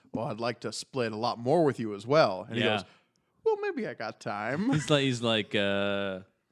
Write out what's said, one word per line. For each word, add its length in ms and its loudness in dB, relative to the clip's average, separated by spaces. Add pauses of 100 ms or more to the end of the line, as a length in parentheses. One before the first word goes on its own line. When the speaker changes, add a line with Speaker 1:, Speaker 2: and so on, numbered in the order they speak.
(140)
Speaker 1:
"Well, 140 -4
I'd 120 -6
like 220 -4
to 100 -6
split 400 -4
a 60 -6
lot 220 -2
more 260 4
with 120 2
you 160 -4
as 140 -10
well." 400 4
And 100 -6
Speaker 2:
Yeah. 60 2
Speaker 1:
he 60 4
goes, 160 0 (580)
"Well, 180 2
maybe 240 -4
I 100 -6
got 260 -8
time." 480 -2
<laughs> 20 2
Speaker 2:
He's 180 2
like, 140 4
he's 180 0
like, 340 0
uh, 640 0 (320)